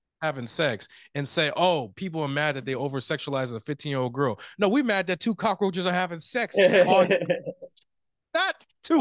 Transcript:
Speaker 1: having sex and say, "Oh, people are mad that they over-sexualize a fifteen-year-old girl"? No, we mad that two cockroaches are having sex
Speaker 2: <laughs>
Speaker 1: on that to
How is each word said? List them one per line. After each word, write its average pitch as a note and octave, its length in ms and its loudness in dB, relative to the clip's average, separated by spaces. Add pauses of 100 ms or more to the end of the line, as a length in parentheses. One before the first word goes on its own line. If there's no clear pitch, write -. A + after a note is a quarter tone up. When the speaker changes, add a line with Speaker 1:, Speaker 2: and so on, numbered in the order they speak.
(220)
Speaker 1:
having C#3 260 -4
sex C3+ 400 -2 (280)
and C#3+ 120 -4
say, D#3 280 0
"Oh, D#3+ 400 2
people D#3+ 260 -6
are C#3+ 60 -2
mad D3 300 0
that B2 80 -10
they C3 100 -2
over-sexualize C3+ 800 -4
a A2+ 80 -8
fifteen-year-old C3+ 520 -4
girl"? B2+ 260 -2 (180)
No, G3+ 100 2
we C4+ 160 2
mad G3 240 0
that - 140 -2
two A3+ 140 -2
cockroaches F#3+ 500 -2
are F3+ 80 0
having F3 260 -4
sex - 380 -4
Speaker 2:
<laughs> F#3 300 6
Speaker 1:
on F#3 220 6 (1200)
that F4+ 200 2 (300)
to E4 180 4